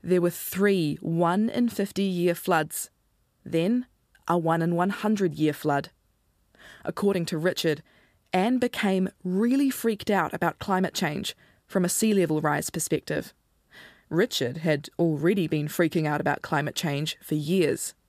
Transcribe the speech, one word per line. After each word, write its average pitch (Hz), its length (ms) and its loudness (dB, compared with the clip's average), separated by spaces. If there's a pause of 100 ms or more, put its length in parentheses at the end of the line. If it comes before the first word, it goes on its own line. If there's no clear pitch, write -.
There 180 180 2
were 175 80 2
three 185 680 0
one-in-fifty-year 185 1400 0
floods, 160 560 -2 (520)
then 196 440 0 (420)
a 170 80 2
one-in-one-hundred-year 170 1160 0
flood. 143 340 -2 (960)
According 190 420 0
to 160 120 -4
Richard, 156 440 0 (520)
Anne 220 240 2
became 190 500 0 (160)
really 240 460 2
freaked 226 400 -4
out 185 240 2
about - 240 0
climate 185 340 0
change 151 420 -4 (320)
from 180 200 0
a - 20 0
sea 220 240 2
level 156 300 2
rise 151 260 0
perspective. - 640 -4 (800)
Richard 160 480 0
had 156 400 -2
already 165 480 2
been 151 220 -2
freaking 160 380 0
out 147 140 -2
about 147 220 -2
climate 147 320 -2
change 147 480 -4
for - 120 -4
years. 151 600 0 (140)